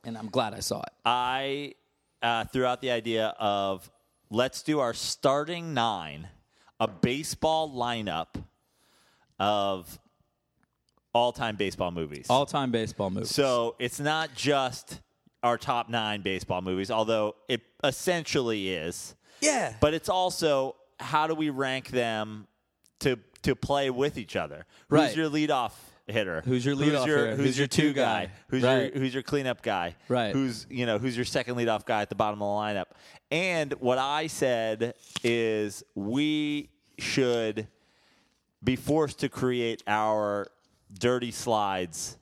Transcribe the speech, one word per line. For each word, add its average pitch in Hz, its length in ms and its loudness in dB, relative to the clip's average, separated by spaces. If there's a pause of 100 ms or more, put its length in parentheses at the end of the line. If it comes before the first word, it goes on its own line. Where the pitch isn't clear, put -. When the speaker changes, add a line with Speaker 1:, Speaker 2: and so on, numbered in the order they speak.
Speaker 1:
and 113 140 -8
I'm 110 100 -10
glad 107 260 0
I 101 60 -10
saw - 220 -4
it. - 80 -10 (140)
Speaker 2:
I, 135 680 0 (480)
uh, 117 220 2
threw 127 220 0
out 123 140 0
the 131 100 -2
idea 113 480 0
of 98 500 0 (420)
let's 123 320 0
do 151 180 0
our 117 140 0
starting 156 800 0
nine, 92 520 -2 (540)
a 113 80 2
baseball 151 800 0
lineup 113 720 -4 (960)
of 101 600 0 (1160)
all-time 120 420 0
baseball 92 340 -2
movies. 73 380 -8
Speaker 1:
All-time 139 420 2
baseball 110 400 -2
movies. 98 200 -4
Speaker 2:
So 120 480 2
it's 123 220 -4
not 151 340 -2
just 131 680 -2 (420)
our 120 140 4
top 117 320 -2
nine 107 340 -2
baseball 92 400 -2
movies, 92 280 -2
although 110 460 2 (120)
it 120 140 0 (220)
essentially 127 840 0
is. 87 440 -6 (260)
Speaker 1:
Yeah. 233 400 0
Speaker 2:
But 151 140 4
it's 160 140 -4
also 165 680 0 (240)
how 151 260 2
do 160 80 0
we 156 160 0
rank 131 380 -2
them 107 580 -2 (540)
to, 127 180 2 (240)
to 139 120 2
play 139 360 0
with 139 280 0
each 104 180 -10
other? 78 300 -6 (220)
Speaker 1:
Right. 143 200 6
Speaker 2:
Who's 113 80 -2
your 160 140 2
leadoff 143 420 2 (360)
hitter? 95 360 0
Speaker 1:
Who's 123 220 2
your 143 80 2
Speaker 2:
Who's 147 140 4
Speaker 1:
leadoff 143 180 4
Speaker 2:
your, 147 120 4
Speaker 1:
hitter? - 180 2
Speaker 2:
who's 139 100 2
Speaker 1:
Who's 127 120 2
Speaker 2:
your 143 40 2
Speaker 1:
your 139 60 0
two - 200 2
Speaker 2:
two 143 60 2
guy? 98 320 0
Speaker 1:
guy? 92 60 -14 (160)
Speaker 2:
Who's 131 160 0
Speaker 1:
Right. 127 280 4
Speaker 2:
your, 139 100 -2
who's 127 120 0
your 135 80 -4
cleanup 131 400 -2
guy? 90 320 0 (140)
Speaker 1:
Right. 120 240 2
Speaker 2:
Who's, 131 360 -2
you 123 180 -2
know, 110 120 2
who's 120 180 -2
your 123 80 0
second 123 300 -2
leadoff 113 320 0
guy 107 160 2
at 101 60 -4
the 107 80 -6
bottom 104 260 0
of 104 60 -2
the 104 320 -2
lineup? 90 60 -4 (440)
And 160 440 0
what 123 240 2
I 147 280 -2
said 117 680 0 (280)
is 110 640 0 (100)
we 147 760 -2 (280)
should 113 680 0 (960)
be 127 100 4
forced 143 460 0
to 143 80 0
create 123 580 0
our 104 640 2 (440)
Dirty 120 380 0
Slides 98 920 -2